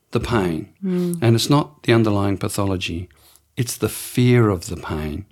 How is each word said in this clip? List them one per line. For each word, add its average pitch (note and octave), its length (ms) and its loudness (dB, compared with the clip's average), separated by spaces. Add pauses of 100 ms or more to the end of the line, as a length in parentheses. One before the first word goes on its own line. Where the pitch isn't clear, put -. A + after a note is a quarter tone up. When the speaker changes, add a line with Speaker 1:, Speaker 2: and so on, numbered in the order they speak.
(120)
Speaker 1:
the A#2+ 80 0
pain, F#2+ 480 -2 (160)
Speaker 2:
Mm. F3+ 380 -2
Speaker 1:
and A#2 140 6
it's A#2 140 0
not D3 340 0
the B2 100 2
underlying G2+ 440 2
pathology. F#2 680 -4 (480)
It's A#2+ 220 -6
the A2 120 -2
fear B2 600 2
of F2+ 160 -2
the F2 120 -8
pain. D#2 540 -8